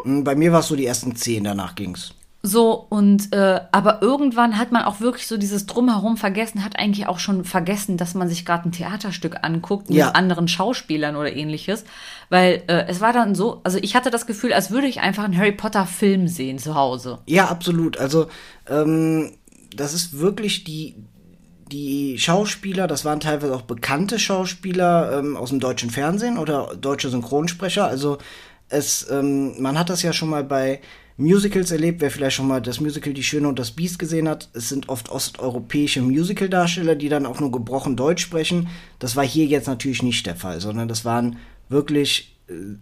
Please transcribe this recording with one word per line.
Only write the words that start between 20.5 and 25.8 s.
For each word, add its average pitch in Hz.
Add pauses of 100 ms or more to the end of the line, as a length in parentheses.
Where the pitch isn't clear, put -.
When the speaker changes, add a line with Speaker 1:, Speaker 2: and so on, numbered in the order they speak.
Speaker 1:
die, 156 (760)
die 139
Schauspieler, 190
das 147
waren 151
teilweise 147
auch 127
bekannte 147
Schauspieler, 180
ähm, 143
aus 117
dem 135
deutschen 123